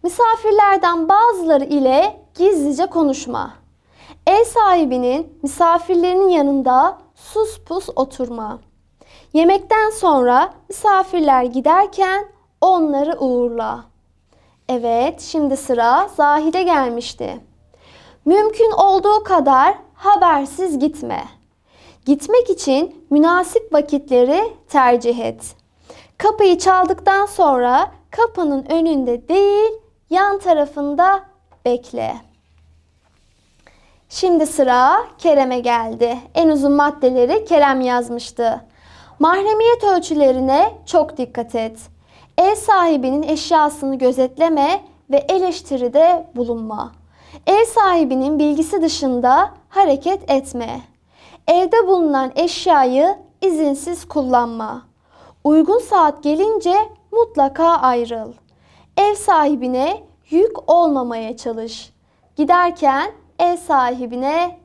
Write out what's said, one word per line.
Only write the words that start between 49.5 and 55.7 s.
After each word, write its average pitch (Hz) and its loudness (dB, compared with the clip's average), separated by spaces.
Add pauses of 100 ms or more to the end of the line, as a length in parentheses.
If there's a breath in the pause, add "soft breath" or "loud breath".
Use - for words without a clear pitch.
hareket 349 0
etme. 254 -4 (680 soft breath)
Evde 370 2
bulunan 294 0
eşyayı 311 2 (260)
izinsiz 320 -2
kullanma. 240 -4 (640 soft breath)
Uygun 320 2